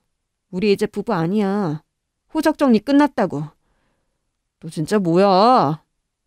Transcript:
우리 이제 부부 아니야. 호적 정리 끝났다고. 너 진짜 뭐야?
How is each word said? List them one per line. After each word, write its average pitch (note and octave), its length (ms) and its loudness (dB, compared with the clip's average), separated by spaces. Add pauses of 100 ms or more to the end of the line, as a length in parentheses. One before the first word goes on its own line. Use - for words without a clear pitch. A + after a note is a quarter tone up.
(500)
우리 F#3 240 -2
이제 G3+ 120 -4
부부 G#3 280 -6
아니야. F#3+ 680 -2 (520)
호적 D#4 240 -2
정리 B3 220 2
끝났다고. C4+ 640 -2 (1160)
너 E3 100 -18
진짜 E3 300 -4
뭐야? F#3 840 2 (440)